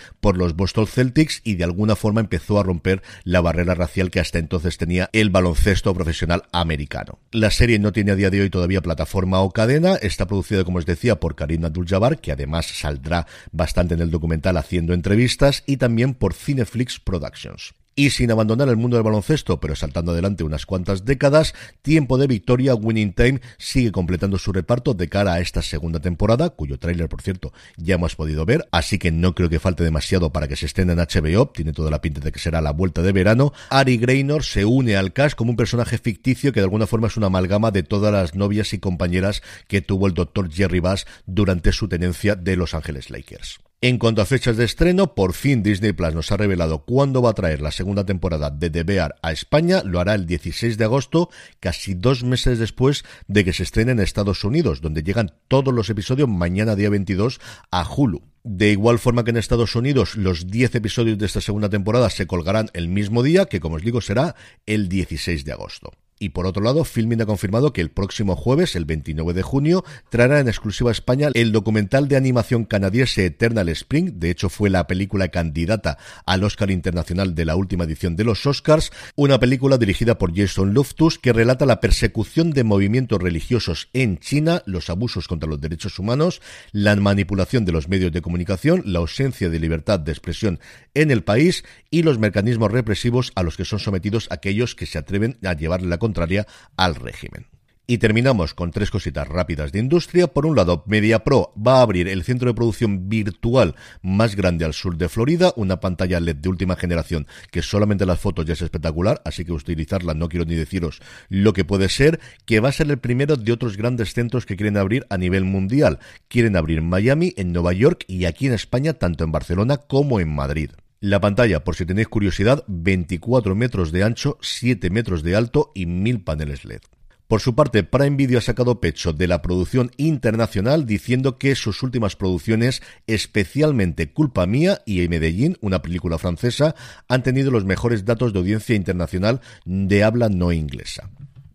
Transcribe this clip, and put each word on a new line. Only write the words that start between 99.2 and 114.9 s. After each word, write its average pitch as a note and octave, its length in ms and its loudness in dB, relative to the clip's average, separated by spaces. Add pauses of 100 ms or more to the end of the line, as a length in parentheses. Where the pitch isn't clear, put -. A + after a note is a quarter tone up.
rápidas D2+ 440 -4
de F#2+ 80 -2
industria. E3+ 480 2
Por - 180 -2
un D#3+ 100 2
lado, F2 300 2
MediaPro G#2+ 720 2
va B2 240 4
a - 20 8
abrir F#2 260 2
el F#2+ 160 -4
centro B2 240 -2
de A#2+ 60 0
producción G#2 560 -2
virtual A2 640 2 (300)
más G2 320 2
grande F2+ 280 0
al D#2 100 -2
sur F2+ 220 -6
de E2 140 -2
Florida, E3 460 2
una F#2+ 240 -2
pantalla F2+ 400 -2
led E2+ 160 -2
de D2+ 140 -4
última F2+ 260 -2
generación E2 500 -4 (260)
que E2+ 120 -4
solamente G2+ 420 0
las F2+ 140 0
fotos E2+ 260 -4
ya E2 80 -2
es D2+ 80 -6
espectacular, E2 640 -2
así F2 180 -8
que E2+ 100 -6
utilizarla E2 600 -4
no D#2+ 160 -4
quiero E2+ 160 -2
ni E2 80 -4
deciros E2 460 -4 (300)
lo G2 240 4
que F#2+ 120 0
puede F#2+ 240 2
ser, D#3 300 2 (260)
que A2 140 4
va B2 100 2
a C#3 40 -2
ser D3+ 180 0
el C#3 80 -2
primero C3+ 380 0
de A2 140 -2
otros A#2 240 -2
grandes A2+ 380 -2
centros A#2+ 320 -2
que G2+ 100 -6
quieren G#2 220 0
abrir G2+ 320 0